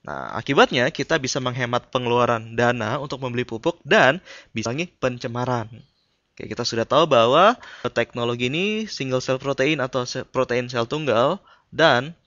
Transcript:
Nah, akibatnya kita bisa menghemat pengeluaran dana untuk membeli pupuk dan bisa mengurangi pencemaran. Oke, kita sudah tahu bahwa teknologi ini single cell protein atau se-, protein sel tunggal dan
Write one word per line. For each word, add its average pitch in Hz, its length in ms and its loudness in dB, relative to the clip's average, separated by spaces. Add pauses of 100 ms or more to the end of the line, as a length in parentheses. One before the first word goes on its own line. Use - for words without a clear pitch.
Nah, 69 320 -10
akibatnya 139 560 0
kita 156 320 -2
bisa 131 240 -6
menghemat 123 480 -4
pengeluaran 120 640 0
dana 120 400 0
untuk 139 240 -10
membeli 123 240 -4
pupuk 117 400 -4
dan 151 320 4 (400)
bisa 113 160 -4
mengurangi 165 240 -8
pencemaran. 123 720 -4 (640)
Oke, - 160 -14
kita 110 160 -6
sudah 113 240 -2
tahu 151 160 6
bahwa 151 560 6 (320)
teknologi 120 560 -2
ini 202 400 -4
single 131 320 -4
cell 131 160 -2
protein 135 480 0
atau 127 240 -4
se-, 131 160 -8
protein 123 480 -2
sel 117 160 -2
tunggal 143 480 2 (320)
dan 143 480 2 (100)